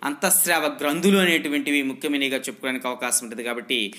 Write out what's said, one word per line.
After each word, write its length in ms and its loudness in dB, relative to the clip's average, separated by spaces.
అంతఃస్రావ 600 2
గ్రంథులు 520 2
అనేటువంటివి 640 2
ముఖ్యమైనవిగా 540 -2
చెప్పుకోవడానికి 500 -6
అవకాశం 360 -2
ఉంటుంది. 200 -10
కాబట్టి 560 -4